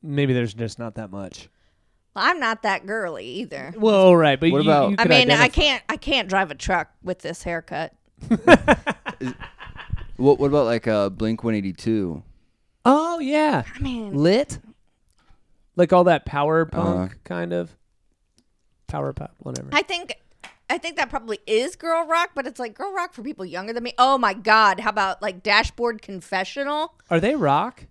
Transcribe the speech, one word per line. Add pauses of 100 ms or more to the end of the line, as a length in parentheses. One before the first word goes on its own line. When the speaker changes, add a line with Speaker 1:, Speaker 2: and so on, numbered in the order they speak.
Speaker 1:
Maybe
there's
just
not
that
much. (640)
Speaker 2:
I'm
not
that
girly
either.
Speaker 1:
Well,
right,
but
Speaker 3:
What
Speaker 1:
you,
Speaker 3:
about
Speaker 1:
you
Speaker 2:
I
Speaker 1:
could
Speaker 2:
mean,
I
Speaker 1:
identify.
Speaker 2:
can't,
I
can't
drive
a
truck (140)
with
this
haircut. (360)
Speaker 1:
<laughs>
Speaker 3:
Is, (840)
what,
what
about,
like,
uh,
Blink
one
eighty-two? (600)
Speaker 1:
Oh,
yeah. (100)
Speaker 2:
I
mean,
Speaker 1:
Lit? (1160)
Like
all
that
power
Speaker 3:
Uh-huh.
Speaker 1:
punk
kind
of? (1120)
Power
pop,
whatever.
Speaker 2:
I
think, (560)
I
think
that
probably
is
girl
rock,
but
it's,
like,
girl
rock
for
people
younger
than
me.
Oh
my
God,
how
about,
like,
Dashboard
Confessional? (140)
Speaker 1:
Are
they
rock?